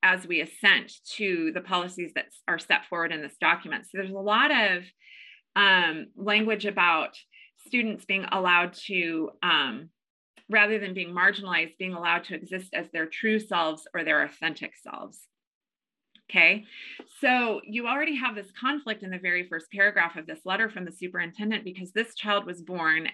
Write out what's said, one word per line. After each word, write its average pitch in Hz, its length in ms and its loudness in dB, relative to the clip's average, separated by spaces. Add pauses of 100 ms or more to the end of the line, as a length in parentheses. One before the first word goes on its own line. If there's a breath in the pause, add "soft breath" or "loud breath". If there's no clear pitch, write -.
as 185 240 2
we 170 140 -2
assent 160 520 2 (240)
to 175 360 0
the 180 80 -4
policies 180 540 -4
that - 120 -6
s-, - 200 -20
are 170 120 -2
set - 280 0
forward 170 260 -2
in 156 100 -6
this 143 180 -12
document. 170 460 0
So - 80 -20
there's 190 160 -6
a 190 40 -8
lot 208 360 2
of, 196 340 2 (720 loud breath)
um, 175 500 6 (100)
language 208 500 0
about 175 500 2 (500 loud breath)
students 220 380 -2
being 196 260 -4
allowed 180 440 2 (120)
to, 165 440 -2 (120)
um, 151 460 0 (640)
rather 208 280 4
than 190 160 -6
being 175 200 -6
marginalized, 180 640 0
being 185 160 -6
allowed 170 300 0
to 165 100 -10
exist 185 400 -10
as - 160 -6
their 160 160 -2
true 220 320 0
selves 170 560 -2
or 165 100 -2
their 151 180 2
authentic 151 540 -6
selves. - 440 -16 (1080)
Okay, 190 340 6 (560 loud breath)
so 247 440 2
you 233 220 -6
already 285 300 -2
have 240 180 -4
this 196 240 -12
conflict 254 440 -4
in 185 80 -10
the 180 80 -6
very 180 280 -2
first 165 240 -10
paragraph 196 460 2
of 160 100 -12
this 160 180 -12
letter 202 260 0
from 185 160 -10
the 170 60 -12
superintendent 185 720 -6
because 185 280 -12
this 226 220 -4
child 202 320 -2
was 175 160 -10
born 160 520 0